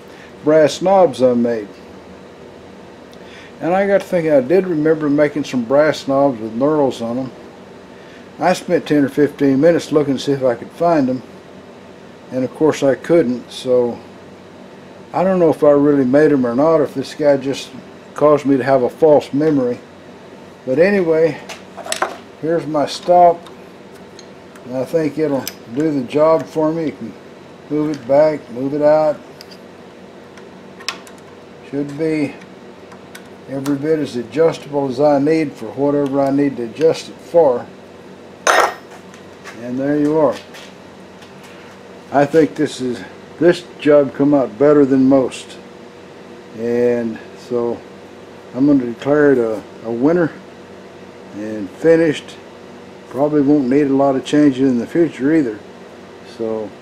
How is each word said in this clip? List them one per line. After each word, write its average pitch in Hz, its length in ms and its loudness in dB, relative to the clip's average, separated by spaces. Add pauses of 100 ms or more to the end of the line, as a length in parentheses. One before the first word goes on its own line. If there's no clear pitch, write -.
(440)
brass 151 380 2
knobs 180 400 2
I 123 140 4
made. 117 320 -2 (1900)
And 160 100 -2
I 196 140 0
got 196 160 2
to - 60 -14
thinking, 160 240 0
I 143 100 6
did 180 240 2
remember 156 460 0
making 147 320 0
some 127 200 -4
brass 139 440 2
knobs 135 340 0
with 110 160 -8
knurls 139 460 0
on 117 140 -6
them. 127 140 -8 (1080)
I 170 140 2
spent - 340 -2
ten 147 180 2
or 123 40 -4
fifteen 139 520 0
minutes 165 300 2
looking 143 240 0
to 117 40 -8
see 147 120 -4
if 131 120 -2
I 120 120 0
could - 160 -16
find 165 360 0
them, 127 140 -4 (1120)
and 127 120 -4
of 123 120 -6
course 151 260 0
I 135 140 2
couldn't, 123 560 -2
so 123 480 -2 (1120)
I 151 100 -2
don't 185 140 0
know 165 140 4
if - 120 -2
I 147 60 6
really 143 360 4
made 147 260 4
them 127 160 0
or 117 80 -4
not, 156 260 2
if 123 140 -4
this 135 180 -8
guy 143 240 2
just 131 320 -6 (460)
caused 143 320 2
me 139 100 2
to 117 60 -2
have 135 180 2
a 120 80 -2
false 151 440 2
memory. 139 440 0 (880)
But 131 120 -2
anyway, 165 640 2 (1000)
here's 156 260 -4
my 147 180 -2
stop, 175 540 4 (1300)
and 123 120 -10
I 127 80 -4
think 156 320 -2
it'll 143 280 -2 (280)
do 151 160 -2
the 143 140 -4
job 147 420 2
for 156 260 -2
me. 165 160 -4
You 131 40 -6
can 110 220 -14 (560)
move 151 260 -2
it 120 120 -16
back, 147 440 2
move 135 220 -6
it 147 80 -4
out. 151 360 2 (2500)
Should 143 260 -8
be 156 380 -4 (1120)
every 139 300 -6
bit 156 220 -2
as 120 160 -6
adjustable 139 760 -2
as 123 100 -6
I 147 180 4
need 156 360 0
for 110 140 -14
whatever 139 520 -2
I 139 100 0
need 139 280 0
to 120 60 -6
adjust 139 460 -2
it - 60 -20
for. 131 500 2 (2000)
And 123 180 -8
there 143 180 -2
you 151 220 0
are. 123 160 2 (1800)
I 143 140 2
think 160 280 2
this 139 280 -6
is, 120 200 -6 (380)
this 165 240 2 (160)
job 147 340 2
come 143 200 2
out 120 260 -2
better 147 260 6
than 131 220 2
most. 131 500 -2 (1040)
And 120 580 -2 (200)
so 120 420 -4 (760)
I'm 131 140 0
gonna 135 180 2
declare 143 460 2
it 127 60 4
a, 110 260 -2 (220)
a 113 60 -8
winner 151 400 0 (1040)
and 107 340 -10
finished. 165 640 0 (760)
Probably 147 320 0
won't 139 280 2
need 139 180 2
a 135 60 0
lot 139 220 2
of 123 100 -4
changes 139 420 2
in 123 120 0
the 104 80 -6
future 151 440 -2
either. 123 280 0 (800)
So 110 300 -6 (140)